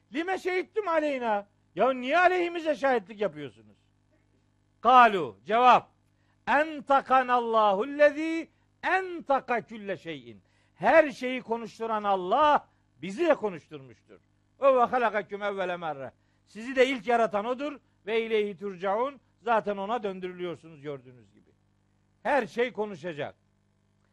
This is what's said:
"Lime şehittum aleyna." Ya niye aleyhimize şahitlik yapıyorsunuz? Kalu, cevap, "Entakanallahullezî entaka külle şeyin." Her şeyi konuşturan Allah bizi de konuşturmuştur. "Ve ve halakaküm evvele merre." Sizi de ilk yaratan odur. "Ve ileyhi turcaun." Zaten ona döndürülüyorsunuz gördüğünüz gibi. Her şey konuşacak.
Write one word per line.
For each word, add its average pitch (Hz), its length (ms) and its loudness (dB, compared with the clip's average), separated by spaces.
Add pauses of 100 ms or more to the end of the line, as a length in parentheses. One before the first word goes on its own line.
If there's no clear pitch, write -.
(140)
"Lime 349 240 -4
şehittum 370 500 -4
aleyna." 262 580 -2 (280)
Ya 233 180 2
niye 262 260 -2
aleyhimize 349 560 0
şahitlik 226 460 -2
yapıyorsunuz? 135 560 -8 (1040)
Kalu, 202 640 6
cevap, 220 460 4 (560)
"Entakanallahullezî 269 2000 2 (320)
entaka 320 800 -2
külle 202 360 -10
şeyin." 120 460 -14 (320)
Her 294 360 4
şeyi 254 320 -6
konuşturan 226 640 -6
Allah 202 640 2 (340)
bizi 202 240 -4
de 302 80 6
konuşturmuştur. 135 880 -12 (400)
"Ve 262 160 4
ve 240 80 6
halakaküm 208 580 -2
evvele 196 340 -4
merre." 143 360 -8 (340)
Sizi 240 300 -10
de 254 100 6
ilk 262 200 -4
yaratan 226 380 0
odur. 262 360 -6 (260)
"Ve 226 160 -2
ileyhi 214 340 -2
turcaun." 202 640 -4 (220)
Zaten 208 340 0
ona 202 260 -4
döndürülüyorsunuz 180 800 -10
gördüğünüz 127 520 -14
gibi. 104 180 -20 (720)
Her 247 240 0
şey 240 260 -4
konuşacak. 165 640 -8 (800)